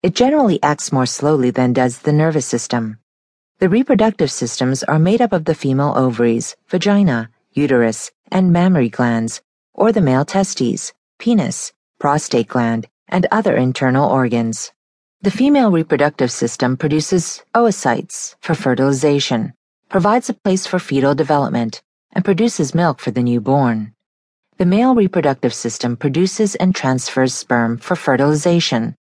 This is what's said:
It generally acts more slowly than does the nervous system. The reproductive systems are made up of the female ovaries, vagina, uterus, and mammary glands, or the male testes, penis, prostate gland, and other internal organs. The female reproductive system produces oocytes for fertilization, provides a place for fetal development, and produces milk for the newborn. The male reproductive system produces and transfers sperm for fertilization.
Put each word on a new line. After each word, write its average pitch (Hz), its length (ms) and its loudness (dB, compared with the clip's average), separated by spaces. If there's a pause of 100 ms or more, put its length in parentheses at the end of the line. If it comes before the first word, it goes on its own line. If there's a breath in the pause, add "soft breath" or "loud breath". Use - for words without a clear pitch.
It - 140 0
generally 247 440 2
acts - 300 -2
more 127 160 0
slowly 139 440 0
than 123 220 0
does 123 280 0
the 151 120 -2
nervous 151 340 0
system. 113 520 -4 (600)
The 185 80 2
reproductive 214 640 2
systems 127 500 -4
are 147 160 0
made 196 240 2
up 233 100 0
of 165 120 -2
the 160 100 0
female 139 420 0
ovaries, 120 600 0 (100)
vagina, 180 640 0 (240)
uterus, 123 560 0 (200)
and 185 220 2
mammary 175 380 2
glands, 117 500 -2 (320)
or 214 180 2
the 214 120 2
male 135 240 2
testes, - 680 -4 (260)
penis, - 540 -2 (260)
prostate 143 500 0
gland, 117 380 -2 (220)
and 180 240 0
other 208 240 0
internal 131 540 0
organs. 117 640 -2 (500)
The 196 80 0
female 262 400 2
reproductive 147 600 0
system 127 460 -2
produces 156 680 -2 (120)
oocytes - 880 -2
for 165 120 -2
fertilization, 135 1000 0 (340)
provides 202 400 0
a 254 60 -4
place 190 320 -2
for 185 120 -4
fetal 139 360 0
development, 135 680 -2 (320)
and 185 100 -2
produces 190 520 -2
milk 165 260 0
for - 100 -4
the 120 120 -2
newborn. 120 720 0 (640)
The 180 80 0
male 233 280 4
reproductive 151 600 0
system 120 420 -4
produces 185 600 -2
and 185 180 2
transfers 131 580 -2
sperm 117 460 -2
for - 180 -4
fertilization. 147 1000 0 (100)